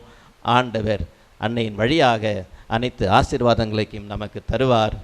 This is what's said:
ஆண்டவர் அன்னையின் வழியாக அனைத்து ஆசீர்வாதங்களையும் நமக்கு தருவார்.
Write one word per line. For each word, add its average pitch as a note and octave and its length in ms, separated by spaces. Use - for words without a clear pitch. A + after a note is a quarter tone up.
ஆண்டவர் A2 600
அன்னையின் A2 380
வழியாக A2 680
அனைத்து A2+ 420
ஆசீர்வாதங்களையும் A2 960
நமக்கு G#2 360
தருவார். A2+ 420